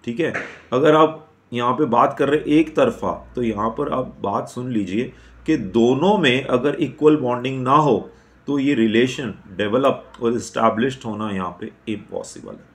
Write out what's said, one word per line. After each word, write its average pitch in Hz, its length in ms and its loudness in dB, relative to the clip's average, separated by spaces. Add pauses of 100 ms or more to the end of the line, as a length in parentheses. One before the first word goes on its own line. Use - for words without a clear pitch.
ठीक 120 160 -8
है? 147 140 -2 (400)
अगर 151 220 4
आप 156 320 -2 (240)
यहाँ 120 220 -2
पे 147 140 0
बात 120 300 2
कर 139 120 0
रहे 151 300 2
एक 160 160 0
तरफा, 113 360 0 (240)
तो 123 80 -4
यहाँ 107 260 -2
पर 143 220 -4
आप - 300 -6
बात 117 280 -4
सुन 127 220 -10
लीजिए 110 400 -4 (340)
कि 156 120 2
दोनों 123 600 2
में 135 260 2
अगर 135 340 0
इक्वल 151 400 4
बॉन्डिंग 127 460 -2
ना 135 140 4
हो 135 320 2 (380)
तो 143 120 0
ये 139 160 2
रिलेशन 113 580 2 (160)
डेवलप 107 720 -2
और 120 140 0
एस्टैब्लिश्ड 113 720 -2
होना 107 260 -6
यहाँ 92 300 -6
पे 110 100 -12 (180)
इम्पॉसिबल - 600 -10
है - 240 -18